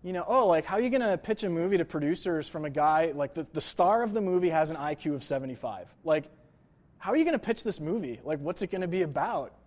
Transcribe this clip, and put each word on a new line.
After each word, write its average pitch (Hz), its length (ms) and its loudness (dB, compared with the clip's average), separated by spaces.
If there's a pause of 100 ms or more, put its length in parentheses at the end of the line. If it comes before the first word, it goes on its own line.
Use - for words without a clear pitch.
you 180 100 -6
know, 180 140 -4
"Oh, 240 220 4
like, 160 160 4
how 190 140 -2
are - 20 2
you 247 100 0
gonna 233 260 2
pitch - 280 -4
a 190 40 0
movie 175 300 2
to 165 60 2
producers 160 640 -2
from 156 160 -8
a 147 60 -4
guy, 156 440 4
like, 143 200 -4
the, 160 180 -6
the 156 80 -4
star 202 420 2
of 214 100 -2
the 220 80 0
movie 180 300 2
has 160 200 2
an 160 60 -6
I 147 200 -4
Q 147 180 -2
of 127 80 -6
seventy-five? 127 640 -6 (160)
Like, 156 220 2 (760)
how 196 140 -4
are 277 40 4
you 320 80 4
gonna 320 140 2
pitch 220 240 -2
this 214 160 -4
movie? 151 460 -4
Like, 147 160 -4
what's 175 220 -4
it 180 100 -6
gonna 185 160 -4
be 185 140 0
about?" 151 500 -2 (140)